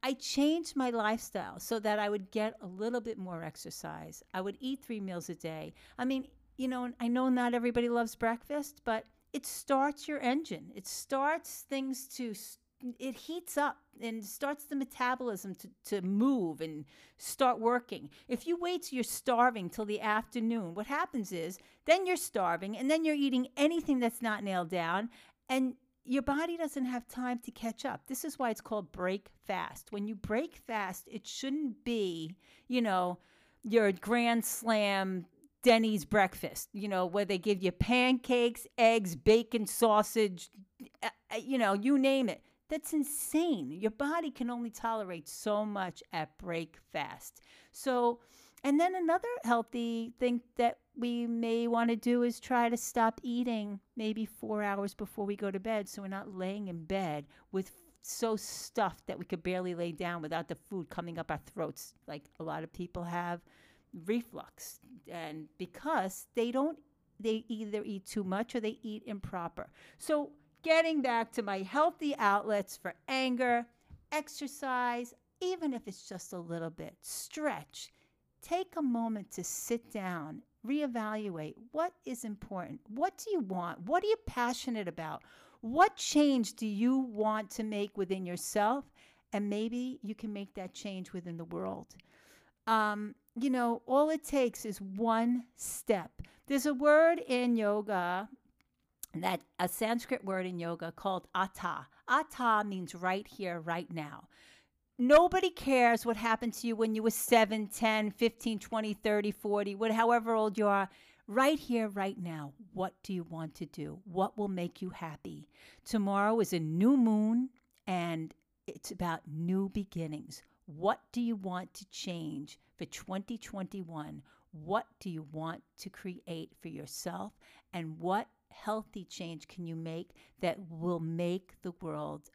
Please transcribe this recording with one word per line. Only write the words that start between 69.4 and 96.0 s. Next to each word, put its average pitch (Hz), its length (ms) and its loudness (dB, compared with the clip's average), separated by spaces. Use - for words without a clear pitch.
So 294 320 0
getting 320 400 4
back 233 300 0
to 240 100 -2
my 202 200 -2
healthy 294 540 2
outlets 202 600 2
for - 180 -8
anger, 254 580 2
exercise, 247 1000 -4
even 359 320 0
if - 160 -8
it's - 200 -12
just - 240 -12
a 185 60 -6
little 170 320 -4
bit, 160 300 -12
stretch. - 880 -6
Take 370 340 -2
a 320 60 -2
moment 233 500 -2
to 185 100 -8
sit - 480 -4
down, 180 520 -6
reevaluate 214 920 -2
what 339 200 0
is 247 180 -8
important. 190 640 -10
What 302 300 -2
do 440 140 -6
you 349 80 2
want? 180 400 -4
What 302 240 0
are - 20 -2
you 440 180 4
passionate 240 640 -2
about? 160 380 -8
What 311 340 6
change 277 580 4
do 220 120 -4
you 226 300 4
want 214 560 0
to 226 120 -4
make 208 340 -2
within 190 260 0
yourself? 208 600 0
And 202 180 0
maybe 233 540 -2
you 208 100 -6
can 214 180 -8
make 202 220 -10
that 185 200 -10
change 190 380 -8
within 175 240 -8
the 165 80 -8
world. 170 520 -8
Um, 214 500 2
you 269 100 2
know, 240 360 2
all 285 240 6
it 311 140 0
takes 254 400 0
is 214 160 -6
one 226 640 2
step. - 540 -2